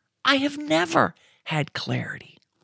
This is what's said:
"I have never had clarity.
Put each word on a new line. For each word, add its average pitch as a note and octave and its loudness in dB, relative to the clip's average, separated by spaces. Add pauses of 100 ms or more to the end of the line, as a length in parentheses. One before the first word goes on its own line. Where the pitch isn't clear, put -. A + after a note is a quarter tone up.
(240)
"I C4+ 4
have C#4+ 0
never D4+ 2 (300)
had D3+ -2
clarity. - -8 (260)